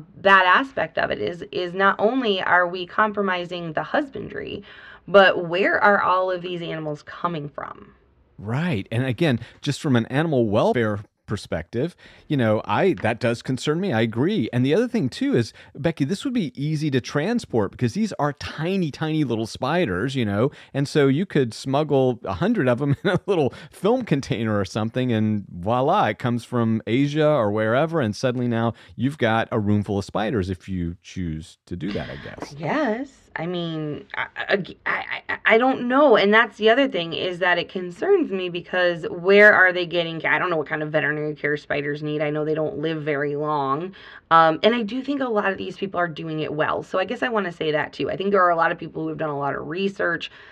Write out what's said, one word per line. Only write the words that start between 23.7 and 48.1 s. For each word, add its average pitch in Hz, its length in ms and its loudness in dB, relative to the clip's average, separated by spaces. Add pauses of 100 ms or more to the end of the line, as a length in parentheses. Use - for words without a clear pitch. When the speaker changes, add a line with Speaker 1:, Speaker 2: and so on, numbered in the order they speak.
Speaker 2:
film 240 340 0
container 113 540 0
or 98 60 0
something, 120 460 -2
and 107 380 0
voila, 123 580 0
it 107 120 -4
comes 120 240 -2
from 113 420 0
Asia 143 420 2
or 123 240 2
wherever, 131 500 0
and 104 140 0
suddenly 127 320 -2
now 113 260 0 (220)
you've 139 220 -2
got 113 340 0
a 120 80 0
room 104 240 2
full 101 140 -4
of 101 80 -4
spiders 147 460 -2
if - 180 -10
you 87 320 -4
choose 80 640 -8
to 90 100 -10
do - 180 -6
that, - 160 -6
I - 80 -12
guess. - 400 -14
Speaker 1:
Yes. 226 640 -4 (160)
I 160 100 -6
mean, 160 580 -6 (100)
I, - 120 -6 (100)
I, 190 260 -2 (220)
I, - 200 -4 (220)
I, 190 180 -6
I 208 120 6
don't 247 320 2
know. 269 260 6
And 202 180 4
that's 233 220 4
the 214 140 2
other 262 180 4
thing 170 240 -4
is 180 280 -6
that 180 180 2
it 170 100 -4
concerns 208 640 0
me 185 160 -4
because 175 600 0
where 202 440 8
are 185 200 6
they 180 120 -2
getting 165 360 -2
ca-, 139 120 0
I 151 60 2
don't 175 100 -2
know 170 60 0
what 151 120 -2
kind 156 140 -4
of 151 80 -6
veterinary 151 460 -2
care 147 220 -2
spiders 147 440 -4
need. 151 200 -4
I 151 80 -2
know 151 160 -2
they 156 100 0
don't 151 220 -4
live 156 260 -4
very 143 320 -2
long. 151 580 -2 (380)
Um, 160 320 6
and 220 100 6
I 240 100 -2
do 247 200 -6
think 277 180 -4
a 262 60 -4
lot 202 240 0
of 190 60 -6
these 185 180 -10
people 190 240 -6
are 175 80 0
doing 160 320 -6
it 147 140 -4
well. 143 280 -2
So 180 160 -6
I 190 60 2
guess 226 200 -6
I 254 40 -2
wanna 202 240 -2
say 156 200 -4
that 147 200 -2
too. - 180 -4
I 147 60 -4